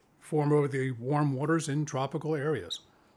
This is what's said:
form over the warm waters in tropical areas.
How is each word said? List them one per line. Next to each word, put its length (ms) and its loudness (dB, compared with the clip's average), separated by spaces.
form 320 0
over 160 4
the 240 -2
warm 420 0
waters 360 0
in 160 0
tropical 480 -4
areas. 460 -4